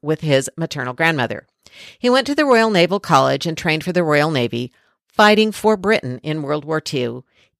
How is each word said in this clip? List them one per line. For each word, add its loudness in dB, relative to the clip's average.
with -4
his 0
maternal -6
grandmother. -2
He 0
went 2
to -2
the 2
Royal 4
Naval 2
College 2
and -6
trained -2
for -6
the 2
Royal 2
Navy, -4
fighting 4
for 0
Britain -4
in -6
World -6
War -4
Two, -6